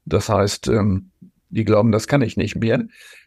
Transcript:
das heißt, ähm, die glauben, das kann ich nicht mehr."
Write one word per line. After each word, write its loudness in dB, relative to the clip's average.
das -2
heißt, -2
ähm, 0
die -4
glauben, 4
das 0
kann 0
ich -4
nicht -4
mehr." -2